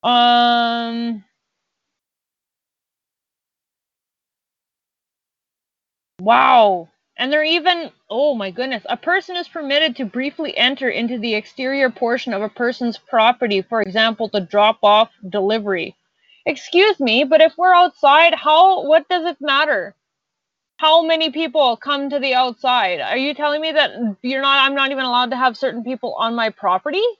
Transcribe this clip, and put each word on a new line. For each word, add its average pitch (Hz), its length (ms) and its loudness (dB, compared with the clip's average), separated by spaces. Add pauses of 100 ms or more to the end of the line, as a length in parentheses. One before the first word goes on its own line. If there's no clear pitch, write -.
Um, 233 1200 0 (4000)
wow. 220 680 4 (300)
And 262 160 -4
they're 302 100 0
even, 330 480 0 (180)
oh 277 240 0
my 196 160 -6
goodness, 240 380 -8
a 240 80 -4
person 359 400 -4
is 349 140 -8
permitted 294 480 -2
to 262 80 -6
briefly 269 500 -6
enter 254 340 0
into 233 300 -4
the 220 160 -4
exterior 262 540 -2
portion 240 440 -4
of 202 80 -4
a 214 60 -6
person's 240 500 -4
property, 226 640 0
for 226 200 -4
example, 220 480 -2
to 208 100 -4
drop 208 440 0
off 214 260 4 (180)
delivery. 202 680 -4 (480)
Excuse 370 560 2
me, 247 240 2
but 302 160 4
if 320 160 2
we're 359 160 4
outside, 330 600 4
how, 320 540 4
what 311 220 2
does 349 160 -2
it 330 160 -6
matter 277 520 -2 (840)
how 320 260 4
many 320 260 0
people 277 460 0
come 277 340 -6
to 285 100 -4
the 254 140 -2
outside? 247 680 -2
Are 120 160 -4
you 277 160 -4
telling 294 260 -4
me 320 140 -6
that 285 180 0 (300)
you're 269 200 -4
not, 277 240 2
I'm 277 100 -2
not 269 160 -2
even 269 120 -6
allowed 247 280 -2
to 262 40 -4
have 247 220 -2
certain 247 260 -6
people 247 300 -8
on 226 220 -4
my 226 140 -2
property? 214 540 -2 (160)